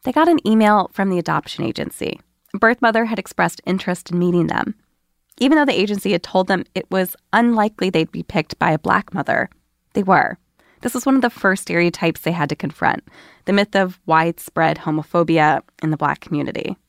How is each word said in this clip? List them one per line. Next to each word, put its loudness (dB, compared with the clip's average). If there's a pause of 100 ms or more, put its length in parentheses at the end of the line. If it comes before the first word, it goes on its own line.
They -4
got 4
an 2
email 4
from -2
the 0
adoption -4
agency. -6 (360)
A -6
birth 2
mother 2
had -4
expressed -4
interest -4
in -2
meeting 2
them. -4 (640)
Even 4
though 4
the 0
agency -2
had -2
told 0
them 0 (100)
it -8
was -2 (180)
unlikely 2
they'd 0
be -10
picked -4
by 2
a 0
Black -2
mother, -2 (440)
they -2
were. 2 (440)
This -6
was -4
one 4
of 2
the 0
first -2
stereotypes -2
they -2
had -2
to -4
confront, -4 (400)
the 0
myth 2
of -2
widespread 0
homophobia 0 (200)
in -2
the -2
Black -4
community. -6 (120)